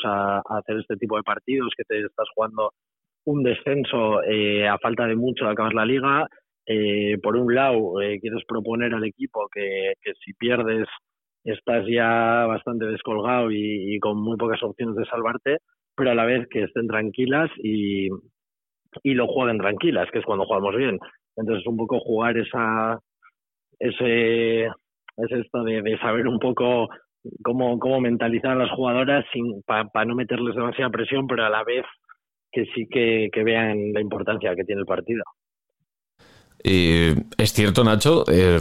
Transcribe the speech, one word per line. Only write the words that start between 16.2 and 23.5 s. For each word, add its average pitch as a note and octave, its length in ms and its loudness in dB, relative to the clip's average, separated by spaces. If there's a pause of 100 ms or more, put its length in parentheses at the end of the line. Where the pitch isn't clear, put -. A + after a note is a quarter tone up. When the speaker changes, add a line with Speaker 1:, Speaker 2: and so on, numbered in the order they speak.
Speaker 1:
vez A#2 260 0
que G#2+ 140 -2
estén A#2 240 -4
tranquilas B2 640 0 (120)
y, G2+ 460 0 (920)
y C#3 120 2
lo B2 120 2
jueguen A#2+ 320 0
tranquilas, G2+ 520 0
que A#2+ 100 -4
es - 40 -4
cuando G2 220 -2
jugamos G2 300 0
bien. A#2+ 220 0 (380)
Entonces, A2 300 -4
un A#2 100 -2
poco A2+ 240 -2
jugar A2+ 380 0
esa, A2+ 600 -2 (800)